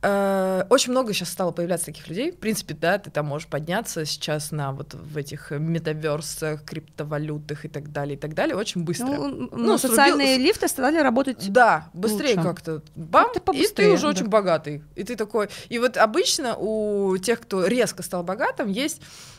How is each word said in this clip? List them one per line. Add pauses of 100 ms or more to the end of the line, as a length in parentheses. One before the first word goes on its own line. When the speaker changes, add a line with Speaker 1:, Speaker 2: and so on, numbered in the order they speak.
Speaker 1:
э,
очень
много
щас
стало
появляться
таких
людей.
В
принципе,
да,
ты
там
можешь
подняться
сейчас
на
вот
в
этих
метаверсах,
криптовалютах
и
так
далее,
и
так
далее.
Очень
быстро.
Speaker 2:
Ну,
м,
Speaker 1:
Ну,
Speaker 2:
социальные
Speaker 1:
сруби-,
Speaker 2:
лифты
стали
работать
Speaker 1:
да,
быстрее
Speaker 2:
лучше.
Speaker 1:
как-то. (140)
Бам,
Speaker 2:
Как-то
Speaker 1:
и
ты
Speaker 2:
побыстрее,
Speaker 1:
уже
Speaker 2:
да.
Speaker 1:
очень
богатый. (140)
И
ты
такой, (200)
и
вот
обычно
у
тех,
кто
резко
стал
богатым,
есть, (380)